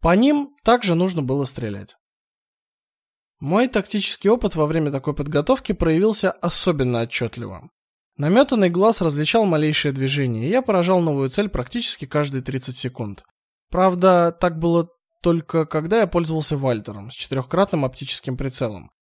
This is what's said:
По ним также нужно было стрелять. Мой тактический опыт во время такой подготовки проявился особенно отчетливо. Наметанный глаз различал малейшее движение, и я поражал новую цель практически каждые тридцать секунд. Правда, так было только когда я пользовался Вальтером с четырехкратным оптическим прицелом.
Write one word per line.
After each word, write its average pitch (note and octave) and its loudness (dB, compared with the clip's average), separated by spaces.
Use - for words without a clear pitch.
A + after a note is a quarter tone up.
По E3+ 4
ним C#4 2
также A3 2
нужно F3 0
было C3+ -2
стрелять. G2+ -10
Мой G3 2
тактический G3+ 0
опыт A3 2
во D#3 2
время D3+ 0
такой C#3 -4
подготовки D3+ 0
проявился F3+ 2
особенно C3+ 0
отчетливо. A#2 -8
Наметанный G3+ 4
глаз G3 2
различал D#3 0
малейшее D3+ 0
движение, C3+ -2
и - -2
я B3 2
поражал F#3 2
новую C#3 0
цель G3+ -2
практически - -6
каждые C#3 -4
тридцать C3 -8
секунд. A2+ -8
Правда, F3+ 4
так E3+ 0
было E3+ 0
только E3 0
когда E3 0
я G3 2
пользовался D#3+ -2
Вальтером A2 -4
с - -18
четырехкратным D#3 -2
оптическим C3 -6
прицелом. A2 -6